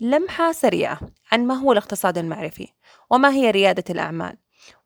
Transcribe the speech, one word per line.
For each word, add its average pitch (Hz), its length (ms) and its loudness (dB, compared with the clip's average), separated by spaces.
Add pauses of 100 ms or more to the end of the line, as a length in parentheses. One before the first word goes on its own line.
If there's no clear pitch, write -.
لمحة 330 520 0
سريعة 185 480 0 (320)
عن 240 140 2
ما 262 80 0
هو 262 180 2
الاقتصاد 196 460 -2
المعرفي، 160 500 -8 (420)
وما 262 200 4
هي 269 200 2
ريادة 196 400 2
الأعمال، 165 460 -6 (500)